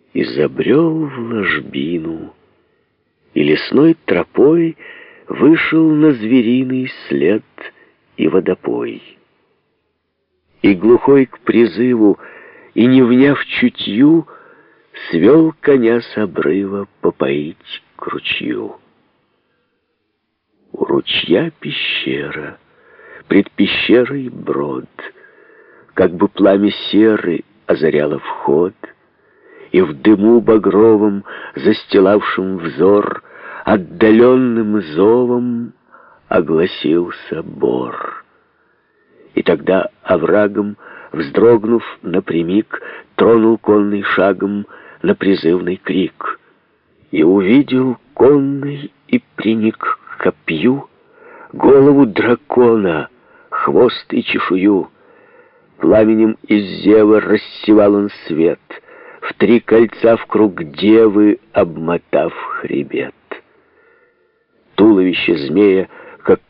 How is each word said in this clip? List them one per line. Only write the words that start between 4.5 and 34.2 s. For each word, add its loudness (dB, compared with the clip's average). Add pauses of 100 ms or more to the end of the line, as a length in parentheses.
вышел 2
на 4
звериный -2 (160)
след -2 (720)
и -2
водопой. -4 (1600)
И 2
глухой 2
к -18
призыву, 0 (560)
и 2
не 4
вняв 2
чутью, 0 (840)
свёл 2
коня 2
с -10
обрыва -4 (120)
попоить -6 (140)
к -16
ручью. -10 (2000)
У -8
ручья -2 (100)
пещера, -10 (720)
пред 0
пещерой 0
брод, -8 (1080)
как 0
бы 0
пламя 2 (200)
серы 0 (220)
озаряло -2
вход, -4 (1000)
и 2
в -6
дыму 4
багровом, 2 (300)
застилавшем 0
взор, 0 (420)
отдалённым 2